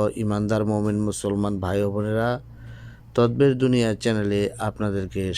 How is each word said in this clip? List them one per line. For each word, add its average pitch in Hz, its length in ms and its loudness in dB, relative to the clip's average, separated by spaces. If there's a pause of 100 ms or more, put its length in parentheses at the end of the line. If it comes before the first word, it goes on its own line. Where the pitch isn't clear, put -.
(240)
ইমানদার 107 420 0
মুমিন 104 320 0 (100)
মুসলমান 101 460 -2 (100)
ভাই 92 220 -2
ও - 80 0
বোনেরা, 107 360 -2 (880)
তদবির 123 460 4
দুনিয়া 123 280 4 (140)
চ্যানেলে 104 380 2 (180)
আপনাদেরকে 101 640 -2 (160)